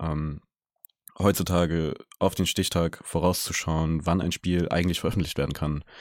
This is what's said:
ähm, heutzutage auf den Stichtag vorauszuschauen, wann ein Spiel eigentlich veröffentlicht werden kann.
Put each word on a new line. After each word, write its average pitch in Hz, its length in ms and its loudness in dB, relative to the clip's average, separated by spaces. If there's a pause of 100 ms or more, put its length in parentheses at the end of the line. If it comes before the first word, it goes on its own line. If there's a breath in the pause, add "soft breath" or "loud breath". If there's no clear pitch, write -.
ähm, 76 400 -4 (800)
heutzutage 87 760 2 (260)
auf 92 160 2
den 92 120 0
Stichtag 85 560 0
vorauszuschauen, 87 1000 0
wann 87 160 2
ein 85 100 0
Spiel 87 380 0
eigentlich 87 320 0
veröffentlicht 82 360 -2
werden 69 160 -2
kann. 76 300 -4 (180 loud breath)